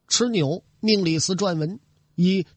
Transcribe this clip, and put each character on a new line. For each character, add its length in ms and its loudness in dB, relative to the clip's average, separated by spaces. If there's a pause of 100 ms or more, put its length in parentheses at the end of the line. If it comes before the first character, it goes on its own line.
螭 220 0
扭 340 -2 (160)
命 240 2
李 140 0
斯 160 -2
撰 240 -2
文， 200 -4 (360)
以 320 2 (100)